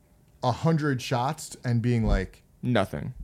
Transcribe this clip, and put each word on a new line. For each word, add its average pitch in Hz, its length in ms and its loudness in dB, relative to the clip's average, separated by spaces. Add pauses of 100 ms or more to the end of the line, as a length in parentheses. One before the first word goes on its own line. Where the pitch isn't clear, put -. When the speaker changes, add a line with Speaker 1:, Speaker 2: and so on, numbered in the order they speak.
(420)
Speaker 1:
a 127 100 2
hundred 151 480 2
shots 131 640 -4
and 120 160 2
being 117 240 2
like, - 380 0 (200)
Speaker 2:
Nothing. 110 600 -2